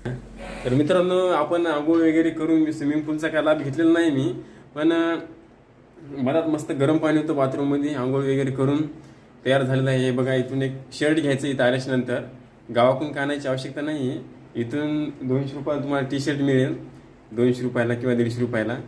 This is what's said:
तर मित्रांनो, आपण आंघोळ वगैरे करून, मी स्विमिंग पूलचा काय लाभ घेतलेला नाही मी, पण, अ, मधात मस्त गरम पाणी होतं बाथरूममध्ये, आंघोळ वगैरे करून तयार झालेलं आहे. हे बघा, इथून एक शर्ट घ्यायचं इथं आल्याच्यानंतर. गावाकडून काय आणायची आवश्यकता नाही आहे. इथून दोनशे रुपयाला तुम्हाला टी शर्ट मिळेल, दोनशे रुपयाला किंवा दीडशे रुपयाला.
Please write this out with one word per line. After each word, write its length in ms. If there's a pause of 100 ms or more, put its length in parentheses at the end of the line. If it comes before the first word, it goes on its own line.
(640)
तर 100
मित्रांनो, 520
आपण 400
आंघोळ 300
वगैरे 340
करून, 300
मी 120
स्विमिंग 280
पूलचा 280
काय 140
लाभ 200
घेतलेला 300
नाही 180
मी, 240 (400)
पण, 180
अ, 240 (840)
मधात 400
मस्त 300
गरम 240
पाणी 220
होतं 180
बाथरूममध्ये, 580
आंघोळ 280
वगैरे 280
करून 540 (420)
तयार 160
झालेलं 280
आहे. 80
हे 120
बघा, 240
इथून 280
एक 100 (200)
शर्ट 260
घ्यायचं 300
इथं 160
आल्याच्यानंतर. 560 (540)
गावाकडून 380
काय 100
आणायची 260
आवश्यकता 320
नाही 300
आहे. 80 (420)
इथून 440
दोनशे 500
रुपयाला 280
तुम्हाला 260
टी 120
शर्ट 200
मिळेल, 360 (560)
दोनशे 300
रुपयाला 320
किंवा 200
दीडशे 260
रुपयाला. 360 (120)